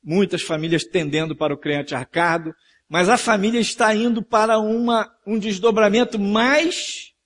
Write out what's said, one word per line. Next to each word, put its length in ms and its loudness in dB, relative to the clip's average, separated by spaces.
muitas 420 0
famílias 420 -2
tendendo 500 -2
para 180 -2
o 40 -6
criantearcado, 960 -2
mas 220 0
a 80 4
família 420 0
está 340 0
indo 300 0
para 360 2
uma, 540 -2
um 140 -2
desdobramento 800 2
mais 960 0